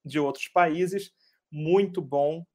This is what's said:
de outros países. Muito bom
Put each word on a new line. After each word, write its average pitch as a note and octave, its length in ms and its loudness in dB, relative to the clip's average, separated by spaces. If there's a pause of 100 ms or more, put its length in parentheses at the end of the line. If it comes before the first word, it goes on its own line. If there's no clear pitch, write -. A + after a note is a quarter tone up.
de D3 140 -4
outros C#3+ 300 -2
países. F3+ 640 0 (400)
Muito F3+ 500 2
bom C#3+ 420 -2 (100)